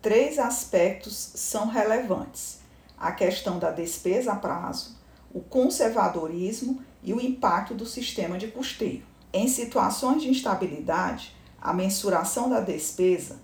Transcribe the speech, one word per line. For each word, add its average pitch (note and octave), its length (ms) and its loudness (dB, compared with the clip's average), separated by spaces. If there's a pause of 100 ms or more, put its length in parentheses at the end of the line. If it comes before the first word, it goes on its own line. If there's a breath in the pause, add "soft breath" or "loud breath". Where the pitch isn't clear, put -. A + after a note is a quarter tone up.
três B3+ 360 4
aspectos G3 760 2 (200)
são A3 340 -2
relevantes: A3 880 0 (400 loud breath)
a F3 140 -4
questão F#3 460 0
da E3+ 120 0
despesa G3 640 -2
a G3 40 -2
prazo, F3 640 -6 (340 loud breath)
o F3+ 80 -6
conservadorismo A3+ 1400 0 (220 loud breath)
e F#3+ 120 -4
o A#3+ 60 0
impacto B3 540 0
do A3 120 -6
sistema F#3 500 -4
de G#3+ 120 -6
custeio. - 540 -4 (300)
Em A3 160 4
situações A#3+ 760 2
de B3+ 60 -2
instabilidade, F#3 1040 0 (260 loud breath)
a - 120 -2
mensuração F#3+ 760 2
da A#3 120 4
despesa F3+ 840 0